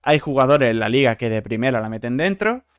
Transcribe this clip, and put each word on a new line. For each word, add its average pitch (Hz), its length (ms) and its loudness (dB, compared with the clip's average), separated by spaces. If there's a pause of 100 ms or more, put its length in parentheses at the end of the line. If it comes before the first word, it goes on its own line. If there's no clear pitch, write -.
Hay 151 160 2
jugadores 135 520 2
en 113 80 0
la 107 100 -2
liga 123 280 2
que 117 140 -4
de 110 100 -2
primera 113 400 -2
la 110 80 -4
meten 113 280 -6
dentro, 196 480 -2 (140)